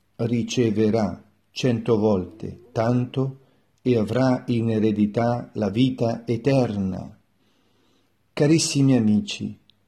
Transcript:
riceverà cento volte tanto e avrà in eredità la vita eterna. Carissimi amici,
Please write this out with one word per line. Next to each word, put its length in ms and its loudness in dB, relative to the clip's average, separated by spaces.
riceverà 1040 0
cento 440 0
volte 720 -2
tanto 720 -2
e 120 2
avrà 520 0
in 240 0
eredità 840 0
la 160 -2
vita 560 0
eterna. 880 -2
Carissimi 640 2
amici, 600 0